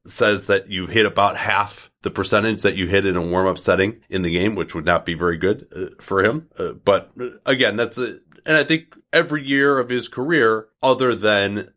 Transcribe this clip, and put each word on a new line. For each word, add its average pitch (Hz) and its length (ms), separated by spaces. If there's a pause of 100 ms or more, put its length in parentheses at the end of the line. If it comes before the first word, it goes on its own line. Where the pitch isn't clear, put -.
says 104 420
that 98 220
you 92 180
hit 104 180
about 98 320
half 104 540 (100)
the - 80
percentage 104 540
that 95 120
you 92 120
hit 98 180
in 92 100
a 87 60
warm-up 90 360
setting 95 520
in 95 120
the 87 100
game, 95 240
which 82 180
would 80 120
not 85 200
be 85 80
very 85 240
good, 95 380
uh, - 260
for 95 220
him. 143 340
Uh, 90 140
but, 101 480
uh, 123 100 (160)
again, 127 300
that's 113 220
a, 113 220 (260)
and 156 120
I 147 60
think 160 320 (160)
every 147 340
year 139 340
of 120 100
his 123 180
career, 123 600 (140)
other 131 320
than 101 640